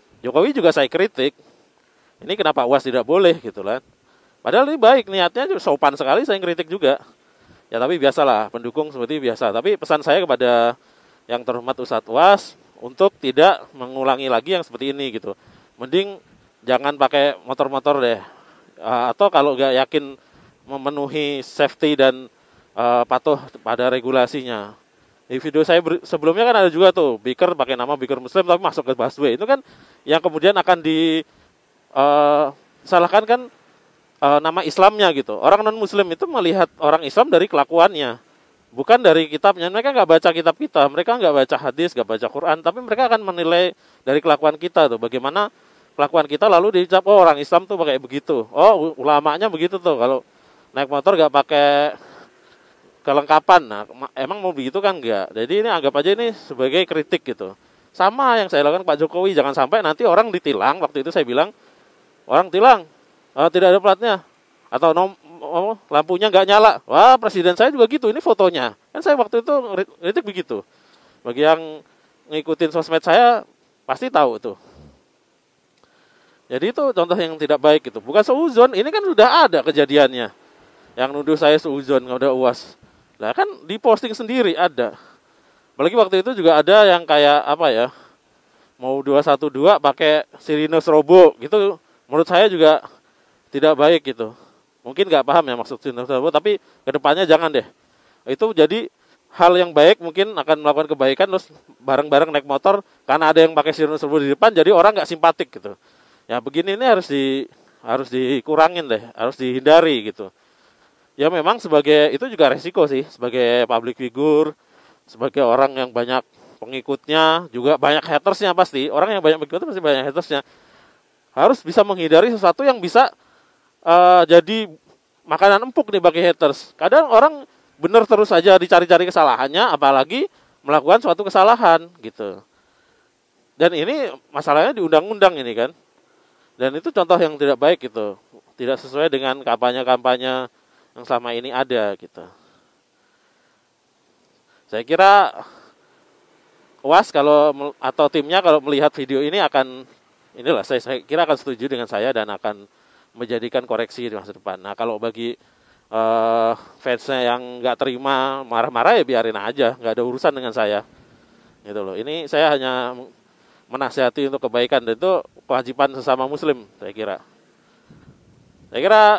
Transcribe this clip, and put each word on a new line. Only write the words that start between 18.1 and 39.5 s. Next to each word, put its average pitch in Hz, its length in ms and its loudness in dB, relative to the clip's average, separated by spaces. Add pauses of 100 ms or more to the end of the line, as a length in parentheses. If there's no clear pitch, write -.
Eh, 120 300 -4 (100)
atau 202 160 0
kalau 143 240 2
nggak 127 320 0
yakin 139 320 -6 (480)
memenuhi 143 800 -8
safety 151 480 -2
dan, 131 320 0 (480)
eh, 120 320 0
patuh 135 340 -2 (240)
pada 120 240 -4
regulasinya. 123 880 -4 (480)
Di 127 160 -10
video 151 240 -2
saya 170 160 4
ber-, 170 240 -6
sebelumnya 165 400 -2
kan 240 160 2
ada 185 80 4
juga 175 240 4
tuh, 147 240 0
biker 127 400 -2
pakai 131 240 -4
nama 139 160 -4
biker 131 240 -6
muslim 127 240 -2
tapi 175 160 2
masuk 156 240 -6
ke 131 80 -4
busway. 127 480 -4
Itu 214 80 -6
kan 269 160 0 (400)
yang 156 160 0
kemudian 160 380 0
akan 175 260 0
di, 160 400 -2 (720)
eh, 147 500 2 (380)
salahkan 185 400 2
kan, 240 160 0 (800)
eh, 143 220 2
nama 160 240 -2
Islamnya 196 500 2
gitu. 110 220 -6
Orang 202 260 2
non 214 140 -2
muslim 202 340 -2
itu 247 160 -6
melihat 190 480 -2
orang 156 300 0
Islam 233 240 0
dari 175 160 4
kelakuannya, 151 720 0 (540)
bukan 214 260 2
dari 160 300 4
kitabnya. 175 400 0